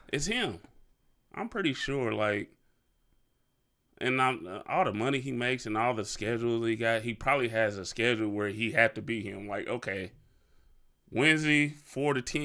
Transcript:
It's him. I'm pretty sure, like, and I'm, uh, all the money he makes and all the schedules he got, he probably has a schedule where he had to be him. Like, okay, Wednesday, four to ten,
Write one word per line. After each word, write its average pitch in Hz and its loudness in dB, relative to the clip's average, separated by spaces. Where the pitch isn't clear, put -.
It's 147 0
him. 202 -2
I'm 226 -6
pretty 185 0
sure, 131 -2
like, 107 0
and 127 2
I'm, 127 2
uh, 95 -10
all 170 2
the 107 0
money 131 0
he 135 -6
makes 123 -2
and 107 -2
all 120 2
the 107 -4
schedules 117 -2
he 113 2
got, 113 0
he 117 -4
probably 131 0
has 110 0
a 92 -8
schedule 110 2
where 104 0
he 110 -2
had 113 4
to 110 -4
be 113 -4
him. 98 -10
Like, 101 -6
okay, 98 -6
Wednesday, 147 4
four 147 -2
to 131 0
ten, 151 -4